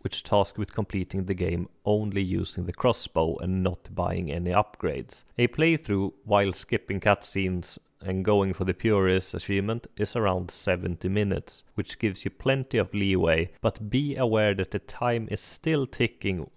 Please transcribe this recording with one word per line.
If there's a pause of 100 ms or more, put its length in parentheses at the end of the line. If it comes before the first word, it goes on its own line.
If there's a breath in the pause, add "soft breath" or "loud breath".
which
tasks
with
completing
the
game (160)
only
using
the
crossbow
and
not
buying
any
upgrades. (120)
A
playthrough (120)
while
skipping
cutscenes (220)
and
going
for
the
purist
achievement
is
around
seventy
minutes, (100)
which
gives
you
plenty
of
leeway, (100)
but
be
aware
that
the
time
is
still
ticking